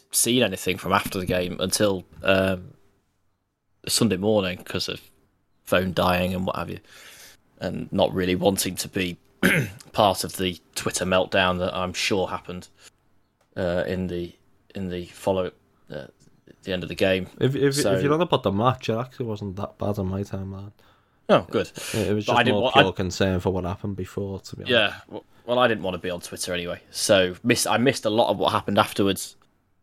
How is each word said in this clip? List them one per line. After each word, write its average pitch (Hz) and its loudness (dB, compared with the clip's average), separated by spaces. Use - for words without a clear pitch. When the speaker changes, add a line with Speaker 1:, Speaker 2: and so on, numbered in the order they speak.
Speaker 1:
seen 123 2
anything 95 0
from 92 -2
after 101 0
the 90 -4
game 90 -2
until, 95 0
um, 95 2
Sunday 104 2
morning 98 0
'cause - -6
of - -10
phone 92 2
dying 92 2
and 92 -4
what - -4
have 87 -6
you, 92 -10
and - -8
not 95 2
really 92 0
wanting 95 0
to - -6
be 90 -4
<clears throat> 139 -2
part 101 2
of 87 -10
the 92 -4
Twitter - -4
meltdown 92 2
that 90 -4
I'm 90 -4
sure 92 0
happened, 90 -12
uh, 90 -2
in 92 -4
the, 87 -8
in 95 -8
the 90 -8
follow, 92 -4
uh, 71 -12
at - -20
the 95 -6
end 90 -4
of - -8
the 87 -8
game. 95 2
Speaker 2:
If, 131 2
if, 139 2
Speaker 1:
So 143 2
Speaker 2:
if - 2
you're 143 2
on 160 2
about 160 2
the 98 2
match, 117 0
it 110 -2
actually 123 -8
wasn't 104 -8
that - -10
bad 101 -4
on 95 -2
my 98 -4
timeline. 98 -10
Speaker 1:
Oh, 127 4
good. 110 0
Speaker 2:
It, 104 0
it 104 2
was 104 0
Speaker 1:
But 113 0
Speaker 2:
just 117 6
Speaker 1:
I 120 6
didn't 113 4
Speaker 2:
more 104 2
Speaker 1:
wa-, 131 2
Speaker 2:
pure 135 6
Speaker 1:
I - 2
Speaker 2:
concern 92 0
for 92 0
what 92 -2
happened 92 -6
before, 95 -8
to - -16
be - -14
honest. 127 -4
Speaker 1:
Yeah, 107 4
w-, - -14
well, 120 0
I 123 6
didn't 107 0
wanna 90 -2
be 90 -6
on 87 -4
Twitter - -8
anyway, 87 -6
so 92 4
miss-, - 2
I 220 4
missed 127 2
a 110 0
lot 110 4
of 101 0
what - 2
happened 101 0
afterwards. 98 0